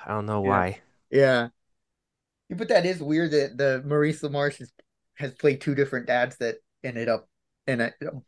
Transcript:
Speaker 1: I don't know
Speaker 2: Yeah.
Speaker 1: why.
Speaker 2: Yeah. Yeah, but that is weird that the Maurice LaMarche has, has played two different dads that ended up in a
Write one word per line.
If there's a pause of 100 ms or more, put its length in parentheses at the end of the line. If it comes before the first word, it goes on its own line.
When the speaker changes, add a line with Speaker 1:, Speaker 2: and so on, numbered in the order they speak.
Speaker 1:
I
don't
know
Speaker 2:
Yeah.
Speaker 1:
why. (300)
Speaker 2:
Yeah. (1000)
Yeah,
but
that
is
weird
that
the
Maurice
LaMarche
has, (440)
has
played
two
different
dads
that (260)
ended
up (400)
in
a (360)